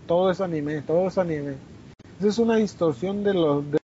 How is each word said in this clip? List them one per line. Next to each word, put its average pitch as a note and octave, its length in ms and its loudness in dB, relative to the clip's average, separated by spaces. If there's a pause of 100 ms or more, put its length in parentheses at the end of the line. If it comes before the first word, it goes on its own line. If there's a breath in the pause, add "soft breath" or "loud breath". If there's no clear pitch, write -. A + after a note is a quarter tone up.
todo F3+ 240 2
es F3+ 100 -4
anime, D3+ 420 -4
todo F3 260 0
es F3+ 100 -2
anime. D3+ 360 -4 (680)
Esa G3+ 80 2
es G#3 100 0
una A#3 160 2
distorsión G3 680 0
de G3+ 100 2
los, D3 380 2
de D3+ 60 0 (140)